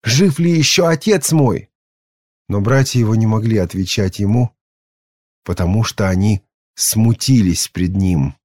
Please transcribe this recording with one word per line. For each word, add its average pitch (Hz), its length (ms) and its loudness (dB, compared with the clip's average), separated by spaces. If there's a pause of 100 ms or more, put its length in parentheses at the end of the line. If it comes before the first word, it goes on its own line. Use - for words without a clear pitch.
жив 143 340 2
ли 170 120 2
ещё 165 360 2
отец 165 460 0
мой?' 139 380 0 (760)
Но 101 120 -2
братья 131 400 2
его 110 140 2
не 113 120 2
могли 110 320 0
отвечать 92 600 -4
ему, 110 360 0 (880)
потому 92 400 -2
что 101 240 -2
они 98 360 -2 (300)
смутились 110 920 0
пред 90 280 -4
ним. 85 480 0